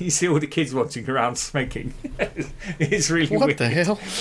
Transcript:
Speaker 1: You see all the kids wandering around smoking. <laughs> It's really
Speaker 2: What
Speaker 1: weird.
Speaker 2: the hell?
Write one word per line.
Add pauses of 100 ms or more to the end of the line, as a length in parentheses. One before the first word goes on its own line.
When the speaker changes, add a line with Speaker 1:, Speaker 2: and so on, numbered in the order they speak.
Speaker 1:
You
see
all
the
kids
wandering
around
smoking. (240)
<laughs>
It's
really
Speaker 2:
What
Speaker 1:
weird.
Speaker 2:
the
hell? (200)